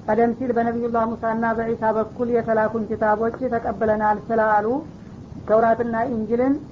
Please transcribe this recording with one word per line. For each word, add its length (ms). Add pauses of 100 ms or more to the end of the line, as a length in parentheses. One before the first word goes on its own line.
ቀደም 300
ሲል 180
በነቢዩላህ 540
ሙሳና 460
በዒሳ 400
በኩል 380
የተላኩን 560
ኪታቦች 520 (120)
ተቀብለናል 720
ስላሉ 460 (760)
ተውራትና 520 (120)
ኢንጅልን 460 (180)